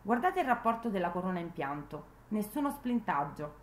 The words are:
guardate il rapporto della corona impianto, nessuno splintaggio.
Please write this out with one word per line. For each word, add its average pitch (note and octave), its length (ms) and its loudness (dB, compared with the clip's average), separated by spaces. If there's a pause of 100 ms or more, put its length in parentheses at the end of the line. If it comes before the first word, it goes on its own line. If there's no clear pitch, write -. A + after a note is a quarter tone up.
guardate B3 380 2
il D4 60 4
rapporto A3+ 440 2
della F3+ 220 0
corona F3+ 280 0
impianto, D3+ 680 -6 (240)
nessuno A#3+ 420 0
splintaggio. D3+ 920 0